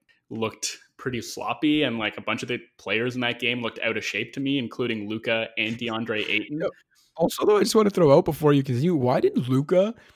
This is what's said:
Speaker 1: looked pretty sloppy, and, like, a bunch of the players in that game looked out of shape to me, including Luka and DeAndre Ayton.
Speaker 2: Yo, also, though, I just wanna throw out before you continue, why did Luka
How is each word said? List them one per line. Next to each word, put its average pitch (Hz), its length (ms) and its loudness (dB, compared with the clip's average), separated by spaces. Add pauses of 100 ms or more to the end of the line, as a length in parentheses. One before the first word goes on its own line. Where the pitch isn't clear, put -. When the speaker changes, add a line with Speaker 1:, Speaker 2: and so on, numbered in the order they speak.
(300)
Speaker 1:
looked - 480 -6 (200)
pretty 123 240 -6
sloppy, 151 640 -2
and, 117 140 -2
like, 107 200 -4
a 113 40 -10
bunch 110 200 -4
of 120 80 -6
the 120 100 -4 (180)
players 113 380 -2
in 127 60 -4
that 120 180 -2
game 120 220 -2
looked 113 180 -6
out 113 180 -2
of 104 80 -6
shape 110 280 -6
to 139 60 -8
me, 139 180 -2
including 113 520 -4
Luka 113 380 -2 (100)
and 113 200 -2
DeAndre 113 520 -4
Ayton. 110 320 -2
Speaker 2:
Yo, - 80 -2 (480)
also, - 280 -2
though, 208 120 6
I 190 40 4
just - 140 0
wanna 214 140 6
throw 156 280 6
out - 80 4
before 151 280 2
you 139 100 4
continue, 139 320 0
why 131 240 2
did 277 300 0
Luka 175 440 2 (220)